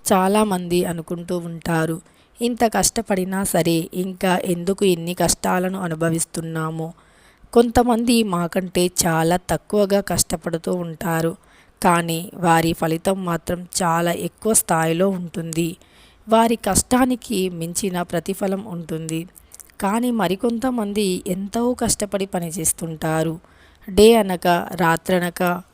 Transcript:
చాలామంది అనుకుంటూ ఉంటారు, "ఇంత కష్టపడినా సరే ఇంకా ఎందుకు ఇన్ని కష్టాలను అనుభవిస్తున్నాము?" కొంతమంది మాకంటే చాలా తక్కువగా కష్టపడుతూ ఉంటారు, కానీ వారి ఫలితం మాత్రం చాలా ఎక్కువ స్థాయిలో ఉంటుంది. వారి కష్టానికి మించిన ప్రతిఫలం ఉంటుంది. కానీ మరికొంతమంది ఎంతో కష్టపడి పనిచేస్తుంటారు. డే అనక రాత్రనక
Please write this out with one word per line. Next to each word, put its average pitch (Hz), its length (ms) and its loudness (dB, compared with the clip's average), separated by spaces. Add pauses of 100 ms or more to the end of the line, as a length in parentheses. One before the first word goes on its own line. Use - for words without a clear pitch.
(120)
చాలామంది 185 720 2
అనుకుంటూ 170 540 -6
ఉంటారు, 165 640 -4 (420)
"ఇంత 240 220 0
కష్టపడినా 196 800 0
సరే 165 500 2
ఇంకా 185 440 -2
ఎందుకు 180 460 -2
ఇన్ని 175 300 2
కష్టాలను 185 680 0
అనుభవిస్తున్నాము?" 165 1120 -4 (580)
కొంతమంది 233 720 4
మాకంటే 180 680 0 (160)
చాలా 165 300 2
తక్కువగా 196 640 0
కష్టపడుతూ 175 760 -4
ఉంటారు, 165 600 -4 (460)
కానీ 170 520 2
వారి 165 380 4
ఫలితం 170 520 -2
మాత్రం 175 420 -4 (160)
చాలా 170 300 0
ఎక్కువ 175 400 -4
స్థాయిలో 165 560 2
ఉంటుంది. 170 680 -4 (520)
వారి 226 280 4
కష్టానికి 220 920 0
మించిన 175 540 -4
ప్రతిఫలం 190 640 -4
ఉంటుంది. 165 640 -8 (520)
కానీ 226 300 0
మరికొంతమంది 214 1160 0
ఎంతో 202 480 -2
కష్టపడి 202 520 -2
పనిచేస్తుంటారు. 160 1120 -4 (500)
డే 208 240 8
అనక 196 320 2 (280)
రాత్రనక 175 880 0 (120)